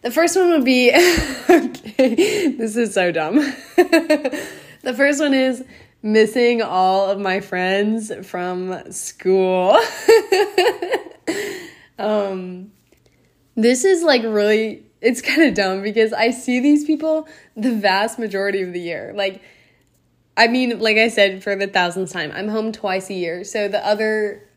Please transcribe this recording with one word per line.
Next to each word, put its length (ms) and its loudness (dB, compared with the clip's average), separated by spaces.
The 80 -6
first 260 2
one 160 4
would 140 2
be, 260 4
<laughs> 580 2
okay, 960 2
this 180 -6
is 200 -2
so 160 0
dumb. 420 0
<laughs> 60 6
The 100 -4
first 260 2
one 140 2
is 320 0
missing 600 2
all 480 2
of 100 -2
my 220 -2
friends 680 -2
from 680 -8
school. 920 2
<laughs> 40 -4
Um, 720 -4
this 280 2
is, 200 4
like, 180 4
really, 640 0
it's 180 0
kinda 320 2
dumb 300 -2
because 320 0
I 160 0
see 300 -4
these 260 2
people 420 -2
the 160 -2
vast 480 0
majority 420 -4
of 100 -6
the 80 -8
year. 360 -10
Like, 260 -6
I 100 4
mean, 300 0
like 200 2
I 100 4
said, 360 0
for 120 -2
the 100 -4
thousandth 480 -2
time, 220 -6
I'm 140 -6
home 220 -4
twice 380 -6
a 60 -8
year. 280 -6
So 240 -4
the 160 -4
other 720 -2